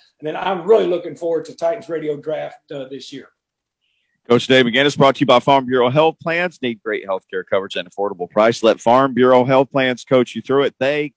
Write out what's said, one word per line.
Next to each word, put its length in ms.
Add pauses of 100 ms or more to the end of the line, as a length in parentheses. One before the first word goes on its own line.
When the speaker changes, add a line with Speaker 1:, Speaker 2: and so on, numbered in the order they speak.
(200)
Speaker 1:
And 80
then 80
I'm 280
really 220
looking 300
forward 300
to 100
Titans 320
Radio 320
Draft, 500
uh, 180
this 240
year. 180 (1000)
Speaker 2:
Coach 180
Dave 180
McGinnis, 320
brought 200
to 60
you 40
by 140
Farm 260
Bureau 240
Health 320
Plans. 400
Need 220
great 200
health 240
care 140
coverage 320
and 160
affordable 400
price? 320
Let 180
Farm 320
Bureau 320
Health 280
Plans 320
coach 320
you 60
through 220
it. 140
They 380